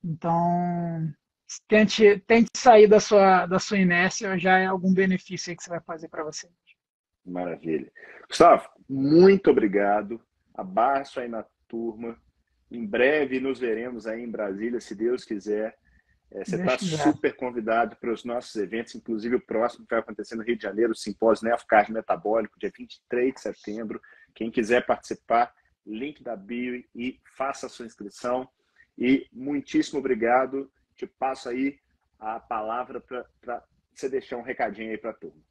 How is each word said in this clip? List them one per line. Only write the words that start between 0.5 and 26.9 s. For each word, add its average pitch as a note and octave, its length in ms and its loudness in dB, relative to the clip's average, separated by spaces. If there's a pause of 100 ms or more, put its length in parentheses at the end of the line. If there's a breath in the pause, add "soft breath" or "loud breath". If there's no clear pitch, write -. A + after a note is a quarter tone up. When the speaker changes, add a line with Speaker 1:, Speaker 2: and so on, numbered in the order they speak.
Speaker 1:
tente, G#3+ 520 4
tente A3+ 360 4
sair G#3+ 320 10
da G#3 120 8
sua, F#3+ 460 6
da F3+ 140 0
sua G3+ 200 -2
inércia, F#3 580 2
já F#3 220 4
é F#3+ 80 2
algum F#3 260 0
benefício F#3 560 0
aí E3+ 80 -12
que - 60 -18
você - 60 -18
vai E3 120 -6
fazer E3 280 -12
pra E3 140 -8
você. D#3 240 -10 (760)
Speaker 2:
Maravilha. E2 680 -6 (360 loud breath)
Gustavo, - 400 6 (220)
muito D#3+ 640 6
obrigado. G#2 680 0 (340)
Abraço B2 680 -2
aí A#2+ 80 -8
na A2+ 180 -10 (220)
turma. A#2 500 -8 (540)
Em A#2 140 -10
breve C3 540 2
nos B2+ 200 -4
veremos A#2 480 -4
aí A2+ 160 -8
em A#2 80 -10
Brasília, G#2+ 480 -6
se - 160 -12
Deus A#2+ 300 -4
quiser. G#2 520 -6 (540)
É, G2 140 -12
você F3+ 120 -4
Speaker 1:
Deus F3+ 140 0
Speaker 2:
tá - 60 0
Speaker 1:
quiser. D#3 260 -4
Speaker 2:
super - 320 -6
convidado A#2 640 -4
para A#2+ 140 -8
os G#2 120 -8
nossos A#2+ 320 -10
eventos, G#2+ 400 -8
inclusive A#2 400 -4
o - 100 -4
próximo A2+ 400 -4
que - 60 -10
vai A2+ 80 0
acontecer G#2+ 360 -12
no A2 80 -8
Rio A#2 120 -2
de A2 80 -14
Janeiro, A2 300 -2
o - 20 -4
Simpósio A2 500 -2
Neofcard A2+ 460 2
Metabólico, G#2+ 680 -4
dia G2 180 -6
vinte B2 200 -20
e - 120 -20
três B2 280 0
de - 60 -20
setembro. G#2+ 600 -10 (320 soft breath)
Quem A2+ 160 -6
quiser A#2+ 360 2
participar, - 680 -2 (320)
link C3 380 -10
da A#2+ 120 -10
bio A#2+ 480 -10 (120)